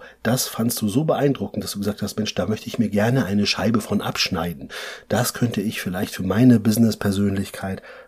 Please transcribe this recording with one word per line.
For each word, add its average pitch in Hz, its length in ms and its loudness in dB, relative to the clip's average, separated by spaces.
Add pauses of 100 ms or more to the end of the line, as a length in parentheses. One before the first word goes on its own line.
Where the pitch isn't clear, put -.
(220)
das 123 260 0
fandst - 340 -2
du 107 80 0
so 135 160 2
beeindruckend, 127 580 0
dass - 80 -8
du 101 80 -8
gesagt 104 220 -2
hast, 101 160 -6
Mensch, 107 180 -2
da - 100 0
möchte 104 220 -4
ich - 100 -10
mir 104 120 -4
gerne 107 360 2
eine 101 200 2
Scheibe 104 360 0
von - 200 -2
abschneiden. - 680 -4 (400)
Das 120 240 0
könnte 113 280 0
ich 110 200 -2
vielleicht 95 340 -4
für 92 80 -6
meine 117 360 8
Business-Persönlichkeit 101 1200 0 (260)